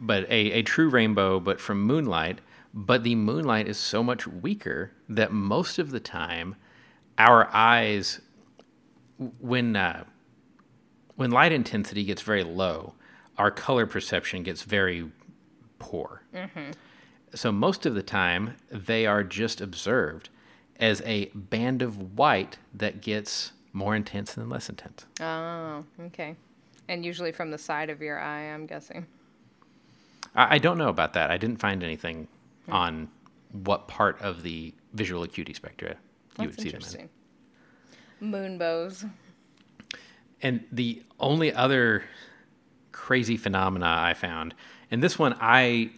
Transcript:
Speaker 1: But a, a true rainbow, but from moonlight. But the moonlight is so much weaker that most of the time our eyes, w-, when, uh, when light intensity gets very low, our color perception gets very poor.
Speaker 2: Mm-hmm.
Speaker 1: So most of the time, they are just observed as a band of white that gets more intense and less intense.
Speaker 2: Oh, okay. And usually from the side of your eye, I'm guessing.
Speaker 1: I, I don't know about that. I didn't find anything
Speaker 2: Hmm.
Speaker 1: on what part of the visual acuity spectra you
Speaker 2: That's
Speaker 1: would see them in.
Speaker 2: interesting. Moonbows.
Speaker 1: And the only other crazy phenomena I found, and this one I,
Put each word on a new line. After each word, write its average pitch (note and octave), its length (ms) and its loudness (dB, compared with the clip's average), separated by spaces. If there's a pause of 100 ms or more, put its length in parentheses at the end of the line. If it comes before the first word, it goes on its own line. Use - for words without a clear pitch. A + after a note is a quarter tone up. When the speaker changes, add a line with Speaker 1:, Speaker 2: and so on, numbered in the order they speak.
Speaker 1:
But G#2+ 240 2
a, G#2+ 280 2
a A2 100 4
true D#3+ 260 4
rainbow, G#2 520 4
but F#2+ 200 0
from G2+ 220 -2
moonlight. G#2 580 2 (340)
But A2 300 2
the A#2+ 100 2
moonlight A2+ 540 0
is G#2 100 -6
so - 240 0
much B2 240 -2
weaker F#2+ 680 -6 (160)
that G#2+ 240 2
most G#2+ 460 0
of D#3 120 -2
the B2+ 100 -6
time E2+ 560 -6 (600)
our A2+ 360 10
eyes, A2 680 4 (960)
w-, B2+ 200 -10
when, A#2+ 380 0
uh, E2+ 280 0 (1120)
when C3 140 0
light D3 220 6
intensity G#2+ 520 -2
gets G2 180 -4
very G#2 200 2
low, E2 520 -2 (420)
our G#2 140 6
color B2 360 0
perception - 560 -4
gets E2+ 200 -8
very F2+ 480 0 (680)
poor. - 440 -10 (120)
Speaker 2:
Mm-hmm. E3+ 360 -12 (640)
Speaker 1:
So A#2 180 0
most C#3 340 2
of C3 80 0
the G2 80 -2
time, F#2+ 540 0 (140)
they A2+ 360 0
are G#2 160 4
just G2 380 -4
observed F#2 680 -4 (500)
as A2 240 2
a G#2 300 -2
band A#2 480 -2
of G2+ 360 -8
white B2 380 4 (160)
that G#2 300 -6
gets - 500 -4 (220)
more G2 200 -2
intense G#2 440 -4
and A2 100 -8
less - 220 -8
intense. - 340 -18 (160)
Speaker 2:
Oh, D#3+ 640 -8 (220)
okay. E3+ 300 -12 (520)
And F3 160 -8
usually E3+ 280 -6
from D#3+ 180 -8
the D3+ 80 -10
side D3+ 320 -6
of D3+ 100 -10
your D3+ 180 -8
eye, D3 220 -8 (100)
I'm D3+ 160 -12
guessing. D#3 400 -14 (1300)
Speaker 1:
I, B2+ 200 6
I D3+ 40 6
don't E3+ 200 2
know D3+ 100 0
about E2 240 0
that. D#2 180 0
I E2+ 60 0
didn't A2+ 220 -4
find G2 260 -2
anything D#2+ 440 -8 (380)
Speaker 2:
Hmm. - 60 -10
Speaker 1:
on D#2+ 360 -2 (420)
what G2+ 380 -4
part - 340 -2
of F2 220 -8
the E2 280 -10 (200)
visual F2+ 320 -4
acuity E2 280 -10
spectra - 380 -14
you E2 60 -12 (400)
Speaker 2:
That's A3 100 -4
Speaker 1:
would - 140 -10
see G#3 80 -8
them - 0 -
in. - 80 -10
Speaker 2:
interesting. - 320 -16 (1120)
Moonbows. F#3+ 880 -4 (1300)
Speaker 1:
And B2 300 0
the A#2 320 -2 (160)
only D3 340 2
other A#2+ 520 4 (880)
crazy A#2+ 440 0
phenomena F#2+ 500 0 (120)
I E2+ 160 2
found, D#2+ 400 -6 (380)
and A#2+ 100 0
this E3+ 160 2
one C3+ 220 4
I, A#2+ 580 6